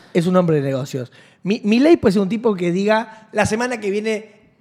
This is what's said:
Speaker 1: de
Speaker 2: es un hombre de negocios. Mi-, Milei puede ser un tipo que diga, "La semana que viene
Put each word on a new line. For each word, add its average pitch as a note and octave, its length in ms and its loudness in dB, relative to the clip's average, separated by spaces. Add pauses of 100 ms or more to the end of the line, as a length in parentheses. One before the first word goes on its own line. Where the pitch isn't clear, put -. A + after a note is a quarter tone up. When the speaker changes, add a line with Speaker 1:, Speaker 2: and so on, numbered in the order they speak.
(140)
Speaker 1:
de F#3 60 2
Speaker 2:
es E3+ 80 0
un F#3 80 0
hombre E3+ 220 2
de C#3 60 0
negocios. C3 460 -6 (320)
Mi-, G#3 220 -2
Milei B3 320 4
puede B3 180 2
ser G3+ 80 2
un F#3+ 80 0
tipo A3+ 260 -2
que F3 180 -2
diga, G#3+ 580 -2
"La G#3 140 0
semana A#3+ 340 -2
que G#3 120 -6
viene G#3+ 440 -6 (260)